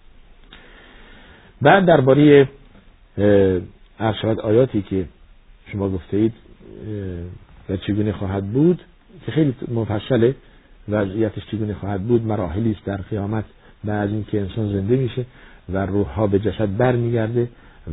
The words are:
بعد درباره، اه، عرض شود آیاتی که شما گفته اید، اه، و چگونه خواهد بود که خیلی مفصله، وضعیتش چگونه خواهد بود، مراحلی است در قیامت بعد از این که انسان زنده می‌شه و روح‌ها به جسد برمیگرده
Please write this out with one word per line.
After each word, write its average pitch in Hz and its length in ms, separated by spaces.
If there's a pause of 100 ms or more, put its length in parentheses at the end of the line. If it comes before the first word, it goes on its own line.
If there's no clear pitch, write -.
(1600)
بعد 175 240
درباره، 143 640 (680)
اه، 98 420 (400)
عرض 107 220
شود 110 180
آیاتی 113 420
که 95 260 (580)
شما 98 220
گفته 95 280
اید، 113 180 (1300)
اه، 95 60
و - 20
چگونه 104 360
خواهد 98 400
بود 160 300 (440)
که 113 60
خیلی 147 220 (140)
مفصله، 113 680 (540)
وضعیتش 104 580
چگونه 107 280
خواهد 98 280
بود، 117 200
مراحلی 107 480
است - 140
در 98 120
قیامت 104 480 (400)
بعد 104 240
از - 20
این 107 140
که 107 160
انسان 101 320
زنده 101 240
می‌شه 123 300 (420)
و 95 180
روح‌ها 98 400
به 98 120
جسد 101 380
برمیگرده 120 720 (440)